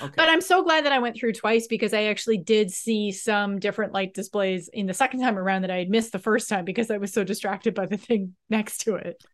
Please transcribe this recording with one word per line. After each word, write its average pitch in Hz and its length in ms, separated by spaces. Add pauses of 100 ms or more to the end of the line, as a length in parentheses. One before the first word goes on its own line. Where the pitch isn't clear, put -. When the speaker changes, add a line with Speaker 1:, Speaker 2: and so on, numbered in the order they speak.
Speaker 1:
Okay. 139 160
Speaker 2:
But 320 140
I'm 320 100
so 359 220
glad 320 240
that 277 60
I 269 80
went 240 180
through 226 160
twice 226 320
because 220 260
I 214 120
actually 214 340
did 214 320
see 208 420
some 202 460
different 202 340
light 190 220
displays 190 580
in 202 140
the 185 80
second 262 260
time 240 180
around 190 240
that 180 80
I 185 60
had 180 140
missed 226 220
the 196 60
first 214 300
time 190 160
because 196 260
I 214 60
was 202 160
so 214 100
distracted 196 520
by 196 100
the 196 140
thing 196 440
<laughs> - 60
next 214 360
to 214 100
it. 175 280 (120)